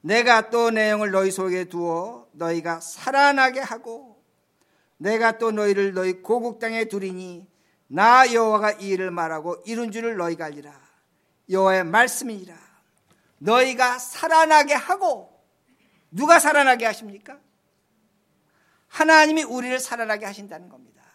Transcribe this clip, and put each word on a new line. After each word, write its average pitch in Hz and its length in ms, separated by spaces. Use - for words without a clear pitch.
"내가 226 500
또 233 200
내 214 200
영을 208 220
너희 190 180
속에 185 360
두어 175 640
너희가 165 480
살아나게 269 800
하고 240 640
내가 220 400
또 226 140
너희를 202 420
너희 185 280
고국 233 360
땅에 226 280
두리니 185 600
나 240 460
여호와가 214 400
이 196 160
일을 185 240
말하고 165 540
이룬 226 260
줄을 226 240
너희가 170 300
알리라. 147 340
여호와의 190 360
말씀이니라." 196 840
너희가 247 600
살아나게 311 760
하고, 320 580
누가 294 280
살아나게 277 480
하십니까? 214 520
하나님이 311 540
우리를 254 360
살아나게 220 460
하신다는 196 460
겁니다. - 320